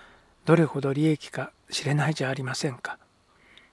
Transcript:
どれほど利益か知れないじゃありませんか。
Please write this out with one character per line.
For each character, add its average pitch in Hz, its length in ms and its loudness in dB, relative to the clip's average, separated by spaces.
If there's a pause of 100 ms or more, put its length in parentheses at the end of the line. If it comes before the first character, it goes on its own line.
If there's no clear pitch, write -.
(460)
ど 156 100 8
れ 170 100 6
ほ 139 160 -4
ど 139 120 0
利 147 120 0
益 156 240 0
か - 220 -8 (180)
知 - 160 -6
れ 139 80 0
な 147 160 2
い 156 40 0
じ 139 120 -4
ゃ 131 40 -2
あ 135 40 -2
り 135 100 -6
ま 127 120 -6
せ 156 140 -4
ん 127 80 -8
か。 - 200 -10 (760)